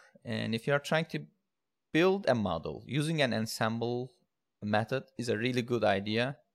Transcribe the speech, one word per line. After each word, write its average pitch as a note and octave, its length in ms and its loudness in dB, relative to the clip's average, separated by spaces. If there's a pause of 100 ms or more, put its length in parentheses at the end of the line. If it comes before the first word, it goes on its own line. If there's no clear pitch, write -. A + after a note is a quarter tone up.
(260)
And A2+ 300 -4
if A2+ 100 -6
you C#3+ 80 2
are C#3+ 60 4
trying D#3+ 260 0
to D3+ 200 -8 (680)
build F#3+ 340 4
a C3+ 80 6
model, E2 520 -2
using D3+ 340 -2
an B2 120 2
ensemble A#2 800 -2 (520)
method G#2+ 400 0 (140)
is A#2+ 120 -2
a G#2+ 80 2
really B2 240 0
good A#2 220 0
idea G#2+ 540 2 (180)